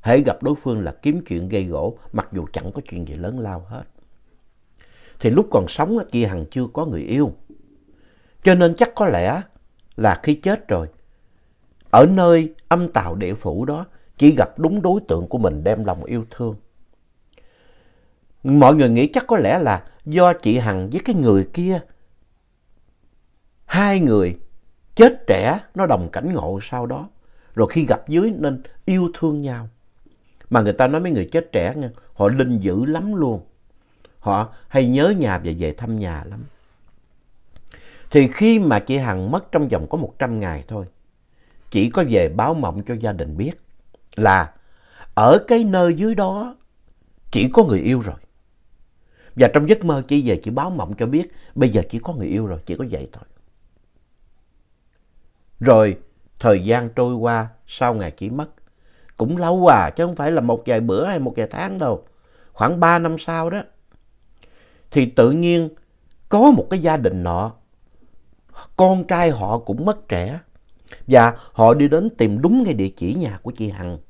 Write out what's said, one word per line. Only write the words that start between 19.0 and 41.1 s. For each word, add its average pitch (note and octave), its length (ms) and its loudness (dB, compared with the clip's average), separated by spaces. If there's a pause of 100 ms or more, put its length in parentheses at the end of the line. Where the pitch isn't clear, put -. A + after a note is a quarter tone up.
chắc B3 200 -4
có A3 100 2
lẽ C#3+ 220 2
là A#2 240 0 (220)
do F3 280 4
chị A#2+ 240 0
Hằng G2+ 320 -4
với D#3+ 160 -6
cái A#3 100 -2
người G#2 380 2
kia, F3+ 260 -2 (1900)
hai G3 340 0
người G#2 380 2 (580)
chết B3+ 320 6
trẻ, F#3 320 0 (160)
nó F#3+ 100 0
đồng F#2 260 0
cảnh D#3 220 -6
ngộ G2 280 -6
sau - 240 -8
đó. C#3 240 -10 (460)
Rồi A2 160 2
khi D#3+ 140 0
gặp - 220 -2
dưới F#3 240 0
nên C#3+ 320 -4 (220)
yêu F#3 280 0
thương D3+ 280 -4
nhau. A#2+ 280 -8 (800)
Mà A#2+ 120 4
người G#2 120 0
ta C3 140 2
nói D#3 140 -2
mấy F3 100 -4
người A2 200 -2
chết E3 200 -2
trẻ G#2 240 -2
nha, C3+ 140 -8 (240)
họ G2+ 140 0
linh B2 320 0
dữ F#2+ 260 -2
lắm F3 300 -4
luôn. A#2+ 260 -2 (800)
Họ G#2+ 340 -2 (140)
hay C3+ 200 2
nhớ C#3+ 300 2
nhà A2 200 -2
và E2+ 220 -6
về D#2 140 -4
thăm A2+ 260 -8
nhà E2+ 240 -8
lắm. G2 200 -16 (1700)
Thì C#3 160 6
khi A3 320 2
mà C3+ 200 2
chị C3 180 -4
Hằng G#2 340 -4
mất F#3 200 -6
trong D3+ 160 0
vòng E2 220 -4
có D#3 80 -6
một F3+ 220 -8
trăm A#2 200 -4
ngày D#2+ 280 -8
thôi, G2+ 180 -10 (840)